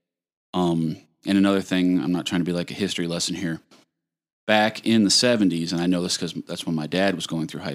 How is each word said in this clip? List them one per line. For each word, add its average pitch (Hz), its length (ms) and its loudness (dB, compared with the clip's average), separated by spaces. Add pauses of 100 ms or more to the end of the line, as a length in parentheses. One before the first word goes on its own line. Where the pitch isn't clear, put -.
(540)
Um, 82 420 0 (300)
and 98 100 2
another 98 240 4
thing, 92 400 2
I'm 87 120 -2
not 82 120 -2
trying 90 160 -2
to 85 60 0
be 87 60 -2
like 87 180 -4
a - 40 -8
history 90 340 -4
lesson 85 260 -4
here. 82 260 -6 (840)
Back 107 400 2
in 110 180 6
the 95 60 4
seventies, 95 600 2
and 85 80 0
I 87 60 0
know 90 160 2
this 90 160 -4
'cause 85 160 -6 (120)
that's - 200 -8
when 82 80 -2
my 78 120 -4
dad 92 280 0
was 82 120 -8
going 80 200 -4
through - 160 -10
high 73 120 -6